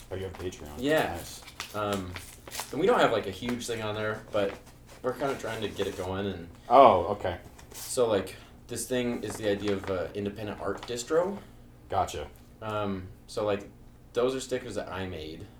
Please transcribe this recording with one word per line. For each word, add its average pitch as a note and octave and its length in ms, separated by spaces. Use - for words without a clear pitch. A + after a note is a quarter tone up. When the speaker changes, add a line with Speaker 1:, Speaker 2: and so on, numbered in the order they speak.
Speaker 1:
Oh, F#2 40
you F#2+ 100
have F#2 140
a F2+ 40
Patreon? D2+ 240
Speaker 2:
Yeah. B2+ 380
Speaker 1:
Nice. - 260
Speaker 2:
Um, G2+ 380
and B2+ 80
we F3+ 60
don't A3+ 140
have, C3 120
like, G#2 160
a F#2+ 40
huge A#2+ 340
thing A2+ 160
on G#2+ 140
there, G#2+ 260
but G2+ 220
we're B2 120
kinda C3+ 260
trying A2+ 220
to G#2 80
get F#2+ 180
it E2 100
going, F#2+ 300
and F2 200
Speaker 1:
Oh, A2+ 360
okay. F#2 320
Speaker 2:
so, - 340
like, G2 280
this A2+ 200
thing A#2+ 360
is G#2+ 140
the G#2+ 120
idea G2+ 240
of F#2+ 160
a F2+ 240
independent G2+ 480
art F#2+ 220
distro. E3 540
Speaker 1:
Gotcha. E2+ 380
Speaker 2:
Um, G#2 460
so, G#2+ 180
like, G2+ 240
those B2+ 220
are C3 40
stickers B2 360
that - 160
I F#2 160
made. E2 380